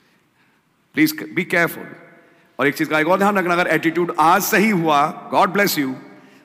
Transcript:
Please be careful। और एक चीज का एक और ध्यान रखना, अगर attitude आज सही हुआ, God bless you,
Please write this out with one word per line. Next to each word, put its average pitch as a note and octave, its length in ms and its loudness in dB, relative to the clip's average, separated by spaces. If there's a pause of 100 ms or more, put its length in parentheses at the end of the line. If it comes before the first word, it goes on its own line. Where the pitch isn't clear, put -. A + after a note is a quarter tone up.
(1000)
Please D3+ 400 -2
be F3+ 60 -2 (100)
careful। E3+ 320 -2 (720)
और C3 80 2
एक C#3+ 80 0
चीज D3+ 140 -4
का D#3 120 0
एक D#3 80 0
और F#3 100 2
ध्यान G3 200 2
रखना, F3+ 140 0
अगर E3+ 140 0
attitude D#3+ 540 -2
आज F3 220 4
सही G#3+ 280 2
हुआ, D#3 600 0
God E3 180 2
bless F#3+ 300 0
you, C3 160 -4 (500)